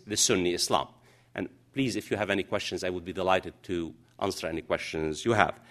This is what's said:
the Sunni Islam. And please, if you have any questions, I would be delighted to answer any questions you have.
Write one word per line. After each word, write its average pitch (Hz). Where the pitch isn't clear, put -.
the 104
Sunni 90
Islam. 82
And 98
please, 131
if -
you 110
have 101
any 98
questions, -
I 90
would 90
be 92
delighted 92
to 85
answer 95
any 82
questions 78
you 113
have. 101